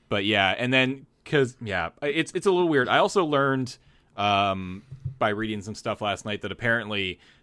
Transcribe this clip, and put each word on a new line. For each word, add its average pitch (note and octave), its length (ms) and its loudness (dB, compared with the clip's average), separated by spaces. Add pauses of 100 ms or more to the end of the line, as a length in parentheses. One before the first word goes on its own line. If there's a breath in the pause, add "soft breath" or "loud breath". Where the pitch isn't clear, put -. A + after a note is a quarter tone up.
but G2+ 160 -2
yeah, G2 320 4
and B2 160 -2
then, C3 340 0 (180)
'cause, C3+ 360 0
yeah, F#2 300 -4 (120)
it's, D3+ 300 -2
it's F3+ 140 -4
a G3+ 40 6
little F3+ 180 4
weird. C3+ 200 4
I B2+ 100 4
also G3 260 2
learned, C3+ 520 0 (400 soft breath)
um, G2 680 0 (360)
by A2+ 120 0
reading G#2+ 300 -4
some G#2 140 -10
stuff - 260 -8
last G2+ 240 -4
night G#2 180 -6
that G2+ 100 -8
apparently, G#2 680 -2 (240 soft breath)